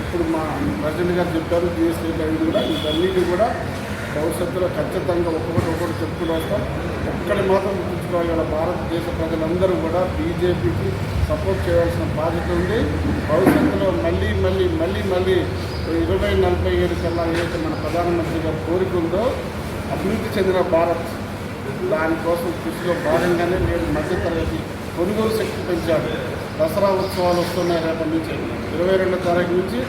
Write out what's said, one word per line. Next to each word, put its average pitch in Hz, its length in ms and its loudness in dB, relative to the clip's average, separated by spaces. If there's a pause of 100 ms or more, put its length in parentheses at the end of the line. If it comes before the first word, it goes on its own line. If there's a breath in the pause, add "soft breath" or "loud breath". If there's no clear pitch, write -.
ఇప్పుడు 170 200 -2 (100)
మా 156 100 -2 (360)
ప్రెసిడెంట్ 156 380 0
గారు 170 180 0
చెప్పారు, 170 380 2
జిఎస్టీ 165 340 0 (160)
అవి 156 220 0
కూడా 160 140 2 (120)
ఇవన్నీ 165 500 2 (100)
కూడా 208 160 4 (640)
భవిష్యత్తులో 170 540 0 (100)
ఖచ్చితంగా 170 580 0
ఒక్కొక్కటి 160 360 0
ఒక్కొక్కటి 160 300 -2
చెప్పుకుంటూ 165 360 -2
వస్తాం. 165 240 -2 (480)
ఒక్కటి 202 320 0 (100)
మాత్రం 196 280 2
గుర్తుంచుకోవాలి, 170 500 -2
ఇవాళ 160 140 0 (120)
భారతదేశ 170 500 -2 (140)
ప్రజలందరూ 180 540 2 (100)
కూడా 165 160 0 (160)
బీజేపీకి 170 720 0 (400)
సపోర్ట్ 175 400 0
చేయాల్సిన 165 360 4 (140)
బాధ్యత 170 400 0
ఉంది. 190 220 2 (500)
భవిష్యత్తులో 294 580 4 (180)
మళ్ళీ, 175 220 2 (180)
మళ్ళీ, 190 200 2 (160)
మళ్ళీ, 190 180 0 (140)
మళ్ళీ 180 240 2 (640)
ఇరవై 196 300 2 (100)
నలభై 180 380 2
ఏడు 170 220 0
కల్లా 170 200 0 (120)
ఏదైతే 170 220 -2 (100)
మన 156 60 -2 (100)
ప్రధానమంత్రి 165 640 0
గారి 151 220 -2
కోరిక 180 260 0 (100)
ఉందో 175 200 0 (720)
అభివృద్ధి 208 420 -2
చెందిన 185 240 2 (160)
భారత్, 170 300 0 (880)
దానికోసం 165 580 0 (120)
కృషిలో 170 320 -2 (120)
భాగంగానే 175 520 2 (100)
నేను 170 180 0 (100)
మధ్యతరగతి 165 600 -2 (380)
కొనుగోలు 214 420 0
శక్తి - 300 -2
పెంచాను. 160 420 0 (480)
దసరా 190 300 2 (140)
ఉత్సవాలు 175 400 2
వస్తున్నాయి 170 420 0
రేపటి 160 300 -2
నుంచి, 160 200 -2 (400)
ఇరవై 180 280 4
రెండో 185 240 2
తారీఖు 175 340 2
నుంచి 202 180 -2 (100)